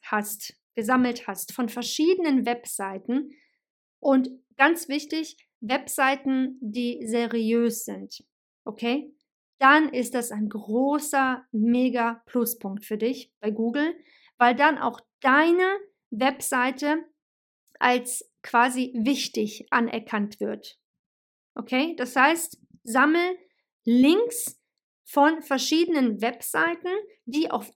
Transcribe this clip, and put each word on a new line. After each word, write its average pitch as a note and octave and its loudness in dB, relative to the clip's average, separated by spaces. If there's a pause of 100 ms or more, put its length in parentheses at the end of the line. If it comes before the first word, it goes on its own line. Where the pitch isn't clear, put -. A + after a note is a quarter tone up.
hast, - -6 (200)
gesammelt B3 0
hast - -10
von A#3+ -4
verschiedenen D4+ 0
Webseiten A#3+ -6 (680)
und C4+ 2 (260)
ganz E4 2
wichtig, D4+ -6 (240)
Webseiten, C4 -2
die A#3+ -6
seriös A#3 0
sind, G3 -14 (400)
okay? A#3 -6 (460)
Dann D4 6
ist B3 -4
das A#3+ -4
ein G#3 -4
großer, C4 -2
mega A#3 2
Pluspunkt A3 -4
für G#3+ -6
dich B3+ -4
bei G#3+ -4
Google, A#3 -2 (420)
weil B3 4
dann C#4+ 2
auch - -6 (200)
deine E4+ 4 (320)
Webseite C4 -2 (760)
als - 0 (120)
quasi B3+ 0
wichtig A3+ -2
anerkannt A3 -2
wird. - -8 (760)
Okay? C4 -2
Das B3+ -8
heißt, D4 2 (220)
sammel D#4 2 (460)
Links D#4 2 (460)
von D#4 2
verschiedenen C#4 0
Webseiten, D#4+ -2 (360)
die D4 -2
auf G#3 -6